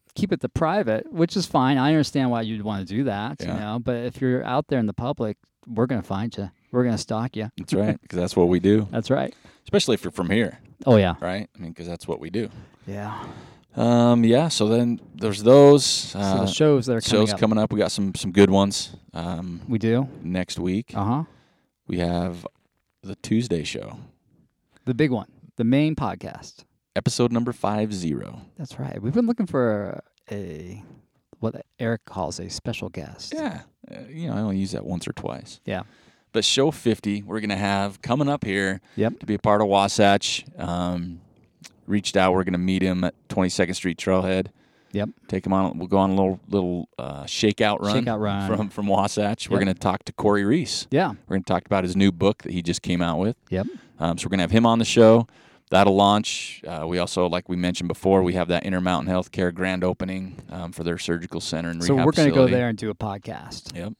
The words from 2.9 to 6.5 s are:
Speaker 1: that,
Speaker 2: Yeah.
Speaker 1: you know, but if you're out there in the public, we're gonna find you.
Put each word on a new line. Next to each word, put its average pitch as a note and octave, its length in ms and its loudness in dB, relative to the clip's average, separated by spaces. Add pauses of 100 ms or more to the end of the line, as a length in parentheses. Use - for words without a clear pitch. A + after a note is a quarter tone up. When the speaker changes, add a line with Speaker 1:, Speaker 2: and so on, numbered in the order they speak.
Speaker 1:
that, A2+ 360 -4
Speaker 2:
Yeah. F2 140 -6
Speaker 1:
you F#2 60 -4
know, G#2+ 220 -6
but B2 220 -4
if A#2+ 160 -10
you're B2+ 240 0
out B2+ 240 -4
there C3+ 100 0
in A2+ 80 0
the G2+ 60 -4
public, A#2+ 460 -4 (280)
we're A#2 200 0
gonna A#2+ 160 -4
find G#2 340 -6
you. G2 140 -8 (200)